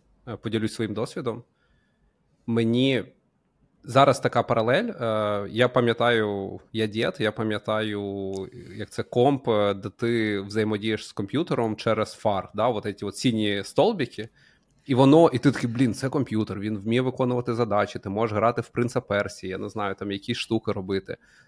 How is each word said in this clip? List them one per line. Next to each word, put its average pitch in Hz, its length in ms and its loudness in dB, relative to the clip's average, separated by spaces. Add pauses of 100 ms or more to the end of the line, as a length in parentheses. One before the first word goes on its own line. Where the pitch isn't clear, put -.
(280)
Е, 113 80 -10
поділюсь 110 380 -4
своїм 107 200 -4
досвідом. 117 500 -6 (1040)
Мені 117 560 2 (800)
зараз 135 360 4
така 120 240 0
паралель. 123 460 2
Е, 107 600 -2
я 123 200 2
пам'ятаю, 110 920 0 (140)
я 110 140 0
дід, 110 320 -4
я 107 120 0
пам'ятаю, 104 1040 -4 (420)
як 104 140 -10
це - 140 -6
комп, 131 440 2
е, 104 260 2
де 98 160 -8
ти 110 520 -2
взаємодієш 107 680 -2
з - 40 -18
комп'ютером 117 640 -2
через 110 380 -2
фар, 95 420 -2
да, 107 120 2
от 107 320 -4
ці 104 60 -8
от 101 120 -8
сіні 107 460 0
столбики. 151 680 0 (560)
І 135 100 0
воно, 143 380 8
і 123 60 0
ти 143 120 4
такий: 120 180 -2
"Блін, 117 240 2
це 135 160 -4
комп'ютер, 107 500 -4
він 107 180 -4
вміє 113 240 0
виконувати 123 520 -2
задачі, 104 460 0
ти 101 100 -10
можеш 107 280 -2
грати 113 240 4
в - 80 -12
Принца 120 320 -2
Персії, 101 500 -4
я 92 60 -4
не 104 120 -8
знаю, 101 260 -4
там 104 160 -8
якісь 101 260 -6
штуки - 340 -2
робити". 95 460 -4 (300)